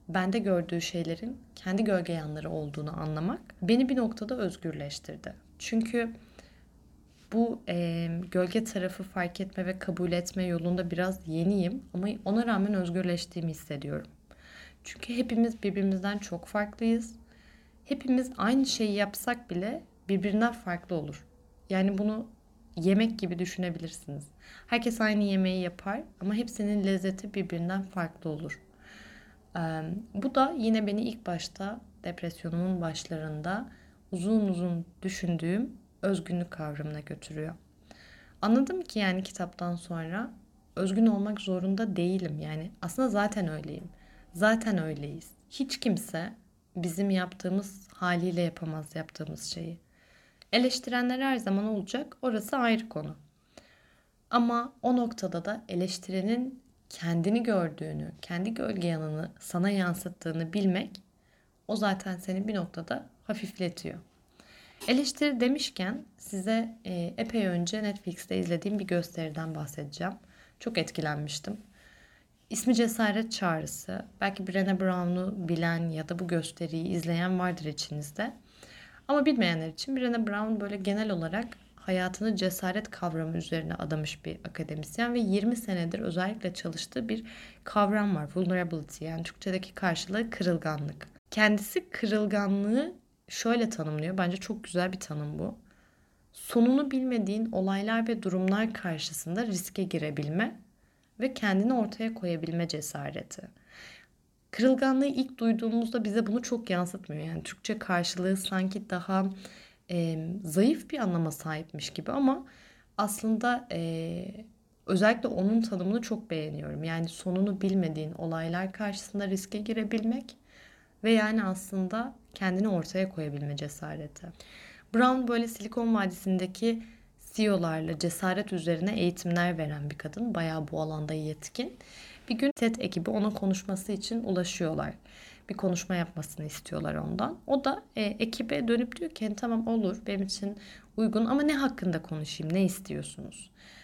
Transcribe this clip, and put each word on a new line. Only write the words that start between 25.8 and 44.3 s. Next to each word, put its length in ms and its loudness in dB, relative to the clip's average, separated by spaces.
ama 140 0
hepsinin 500 0
lezzeti 500 0
birbirinden 480 -2
farklı 480 -6
olur. 300 -8
Eee, 260 -2
bu 200 -2
da 240 4
yine 280 4
beni 160 0
ilk 240 -4
başta 540 -6
depresyonumun 760 -2
başlarında 880 -4
uzun 360 4
uzun 380 0
düşündüğüm 720 0
özgünlük 480 0
kavramına 500 -6
götürüyor. 540 -8
Anladım 400 4
ki 160 -6
yani 240 2
kitaptan 540 -4
sonra 540 -6
özgün 300 6
olmak 340 2
zorunda 560 0
değilim. 420 0
Yani 320 -6
aslında 260 0
zaten 400 2
öyleyim. 400 -8